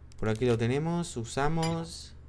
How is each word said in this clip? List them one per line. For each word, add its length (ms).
Por 100
aquí 160
lo 140
tenemos, 580
usamos. 1000